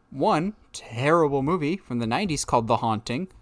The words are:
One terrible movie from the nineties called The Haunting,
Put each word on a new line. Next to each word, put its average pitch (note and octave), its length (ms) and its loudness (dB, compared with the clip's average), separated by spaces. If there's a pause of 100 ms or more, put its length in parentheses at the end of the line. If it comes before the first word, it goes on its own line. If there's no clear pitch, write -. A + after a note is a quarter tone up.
(100)
One F3 440 0 (180)
terrible C#3 680 2
movie D#3 340 0
from A#2+ 220 -6
the A#2 80 -2
nineties D3 380 -2
called A2+ 240 0
The A#2 100 4
Haunting, A#2 500 -2 (140)